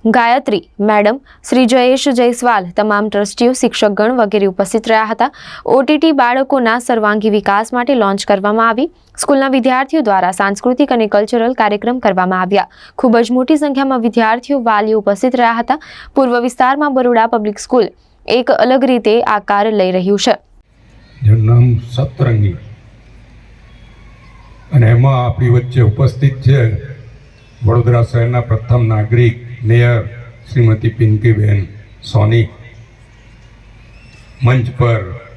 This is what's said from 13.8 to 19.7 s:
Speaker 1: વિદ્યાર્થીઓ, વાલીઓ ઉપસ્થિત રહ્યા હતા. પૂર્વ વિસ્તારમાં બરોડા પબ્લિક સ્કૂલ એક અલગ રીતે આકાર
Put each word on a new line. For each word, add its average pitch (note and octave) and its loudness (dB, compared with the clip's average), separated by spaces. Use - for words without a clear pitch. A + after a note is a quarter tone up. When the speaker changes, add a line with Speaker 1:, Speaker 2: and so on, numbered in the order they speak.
Speaker 1:
વિદ્યાર્થીઓ, A#3 -2
વાલીઓ A3 0
ઉપસ્થિત G#3 -2
રહ્યા A#3 2
હતા. A#3+ -6
પૂર્વ A#3+ 0
વિસ્તારમાં C4+ 0
બરોડા A#3+ 2
પબ્લિક G#3+ -4
સ્કૂલ B3 0
એક B3 0
અલગ B3+ 2
રીતે A#3+ 2
આકાર G#3 0